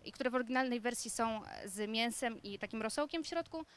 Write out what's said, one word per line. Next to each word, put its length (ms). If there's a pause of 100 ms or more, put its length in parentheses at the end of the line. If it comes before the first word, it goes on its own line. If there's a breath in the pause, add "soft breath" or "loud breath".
i 60
które 180
w 60
oryginalnej 440
wersji 320
są, 340
e, 240
z 200
mięsem 540
i 160
takim 220
rosołkiem 420
w 40
środku. 380 (120 soft breath)